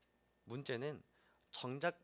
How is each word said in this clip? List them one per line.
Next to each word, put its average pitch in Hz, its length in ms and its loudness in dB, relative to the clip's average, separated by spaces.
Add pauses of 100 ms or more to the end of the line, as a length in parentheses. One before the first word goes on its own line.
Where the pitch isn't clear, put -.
(440)
문제는 127 580 -2 (480)
정작 139 540 2